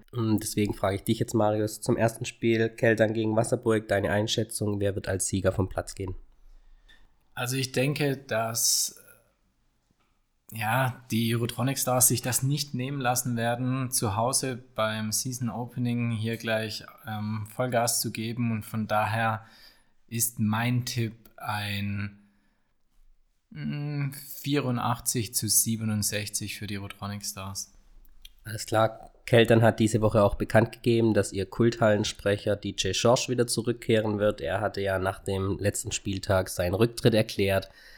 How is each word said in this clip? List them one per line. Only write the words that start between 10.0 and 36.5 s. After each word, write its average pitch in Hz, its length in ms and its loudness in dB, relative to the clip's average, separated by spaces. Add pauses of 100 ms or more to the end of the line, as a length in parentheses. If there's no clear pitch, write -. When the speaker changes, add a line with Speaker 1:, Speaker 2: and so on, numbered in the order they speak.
Speaker 2:
ja, 113 600 -2
die 113 240 2
Eurotronic 120 420 -2
Stars 127 300 2
sich 120 140 0
das - 200 -2
nicht 143 320 -2
nehmen 135 280 -6
lassen 123 360 0
werden, 123 540 -2
zu 101 240 0
Hause 123 480 -2 (120)
beim 110 360 -2
Season 123 380 -4
Opening 120 640 -2
hier 113 260 -2
gleich, 110 460 -4 (240)
ähm, 107 460 -6
Vollgas 123 480 0
zu 117 100 -4
geben. 117 400 -2
Und 107 120 -2
von 110 240 -4
daher 107 580 0 (640)
ist - 320 -4
mein 117 460 2
Tipp 113 280 -4 (260)
ein, 101 800 -4 (1300)
mm, 147 580 -4 (320)
vierundachtzig 123 960 -2
zu 110 120 -2
siebenundsechzig 107 1120 0
für 104 80 -8
die 101 140 -6
Eurotronic 101 440 -10
Stars. - 500 -10 (680)
Speaker 1:
Alles 107 220 -10
klar. - 460 0 (160)
Keltern 113 340 8
hat 113 180 6
diese 107 220 2
Woche 107 220 4
auch 101 120 4
bekannt 110 360 2
gegeben, 113 420 2
dass 101 200 2
ihr 95 120 -2
Kulthallensprecher 107 1080 2
D 98 220 -6
J 95 180 -2
Schorsch - 340 4
wieder 123 160 2
zurückkehren 113 720 0
wird. 104 240 2
Er 90 200 -2
hatte 98 200 -2
ja 95 160 0
nach 95 220 -2
dem 95 400 -2
letzten 101 320 -2
Spieltag 95 580 0
seinen 90 240 -2